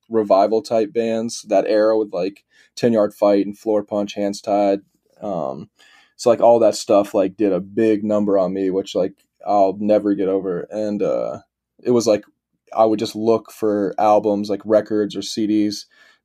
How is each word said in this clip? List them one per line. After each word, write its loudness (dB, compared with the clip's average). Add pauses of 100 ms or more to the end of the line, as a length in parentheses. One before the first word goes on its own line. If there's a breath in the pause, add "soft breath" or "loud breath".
revival 2
type -2
bands, -4
that 0
era 2
with, -2
like, -6 (300 soft breath)
Ten 0
Yard 2
Fight 2
and -10
Floor -2
Punch, -4
Hands -4
Tied. 0 (400)
Um, -8 (460 soft breath)
so, -2
like, 4
all 6
that 4
stuff, 0
like, 0
did 0
a -2
big 0
number 0
on 0
me, -2
which, -4
like, -2 (320)
I'll 2
never 2
get -2
over. -4
And, -6
uh, -4 (460)
it 0
was, 2
like, 2 (500)
I 4
would 2
just -6
look -2
for -2
albums, 2
like, -4
records 0
or -8
C -6
Ds -2 (380 soft breath)